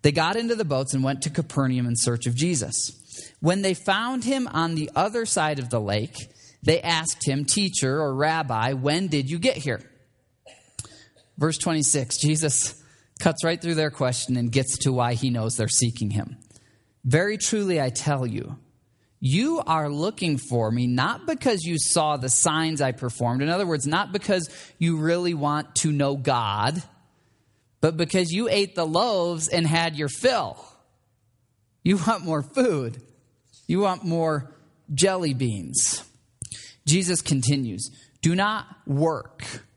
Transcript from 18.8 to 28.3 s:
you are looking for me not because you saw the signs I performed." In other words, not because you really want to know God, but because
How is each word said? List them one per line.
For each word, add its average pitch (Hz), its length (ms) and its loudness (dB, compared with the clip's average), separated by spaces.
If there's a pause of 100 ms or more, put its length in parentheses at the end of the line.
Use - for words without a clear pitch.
you 226 480 2
are 156 220 0
looking 156 480 -2
for 117 340 0
me 123 160 0
not 131 400 0
because 240 380 0
you 165 140 -2
saw 151 380 2
the 131 120 -4
signs 160 520 2
I 131 120 2
performed." 123 500 -2
In 147 60 0
other 185 180 0
words, 147 200 -2
not 180 260 0
because 185 380 0 (280)
you 165 200 2
really 170 360 2
want 147 420 0
to 156 140 2
know 143 260 2
God, 120 680 0 (1040)
but 160 100 2
because 170 360 0